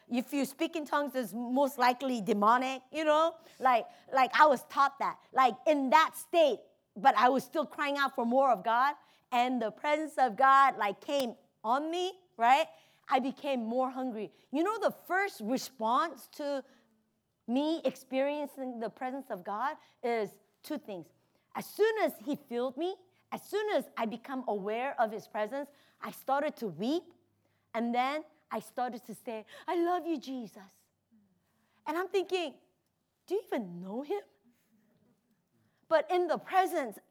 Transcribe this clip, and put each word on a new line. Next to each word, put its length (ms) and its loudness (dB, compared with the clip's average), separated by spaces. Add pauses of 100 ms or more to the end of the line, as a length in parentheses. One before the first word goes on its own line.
(100)
if 240 -4
you 100 2
speak 320 -4
in 80 -6
tongues, 300 -2
it's 180 -4
most 460 0
likely 420 0
demonic, 640 2 (100)
you 120 -2
know? 300 2 (240)
Like, 280 2 (260)
like, 260 2
I 80 12
was 220 4
taught 300 2
that, 180 -4 (160)
like, 220 4 (120)
in 240 4
that 240 6
state, 440 2 (360)
but 220 4
I 140 6
was 120 2
still 220 -4
crying 320 -4
out 180 0
for 120 -2
more 240 4
of 120 0
God, 320 0 (380)
and 300 0
the 80 -2
presence 480 -2
of 180 2
God, 400 8
like, 240 -4
came 360 -4 (280)
on 260 0
me, 220 -2 (240)
right? 300 4 (420)
I 100 2
became 460 -4
more 260 -2
hungry. 400 -8 (220)
You 100 0
know, 160 -2
the 160 0 (120)
first 360 -2
response 960 -2
to 260 -4 (840)
me 400 0
experiencing 920 -6
the 120 -6
presence 400 -10
of 120 -10
God 340 -6 (260)
is 260 -2 (340)
two 140 -8
things. 300 -10 (500)
As 80 -8
soon 380 0
as 100 0 (100)
he 140 -4
filled 400 -6
me, 180 -4 (380)
as 100 -10
soon 220 -4 (100)
as 100 2 (120)
I 80 -2
become 440 -8
aware 500 -4
of 120 2
his 160 -12
presence, 440 -6 (320)
I 80 -10
started 460 -2
to 100 -8
weep, 380 -4 (680)
and 200 -2
then 300 -2 (260)
I 100 -6
started 460 -8
to 80 -12
say, 300 -12 (220)
"I 100 -2
love 300 0
you, 120 -2
Jesus." 440 -10 (1200)
And 100 -4
I'm 120 -2
thinking, 460 -2 (720)
"Do 80 -6
you 120 -2
even 340 -6
know 220 -10
him?" 180 -6 (1700)
But 220 4
in 160 2
the 120 0
presence, 600 0 (120)